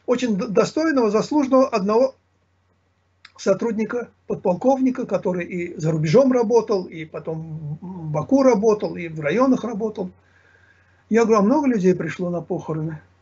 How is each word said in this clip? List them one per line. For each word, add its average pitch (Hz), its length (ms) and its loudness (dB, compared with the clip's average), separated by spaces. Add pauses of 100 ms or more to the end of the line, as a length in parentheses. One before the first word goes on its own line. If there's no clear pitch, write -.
очень 247 300 0
д-, 240 100 -4
достойного, 226 640 0
заслуженного 262 580 2
одного 220 460 0 (1200)
сотрудника, 220 720 -2 (180)
подполковника, 247 800 0
который 180 400 -4
и 175 340 -8
за 156 100 -2
рубежом 165 420 4
работал, 220 520 2
и 160 200 -12
потом 160 760 -10
в 175 300 -10
Баку 202 320 2
работал, 208 540 2
и 170 120 -8
в 160 120 -10
районах 226 440 2
работал. 214 460 -6 (1000)
Я 226 140 4
говорю: 214 160 4
«А - 20 4
много 277 240 2
людей 185 280 4
пришло 175 360 -6
на 170 100 -4
похороны?» 156 600 -6 (220)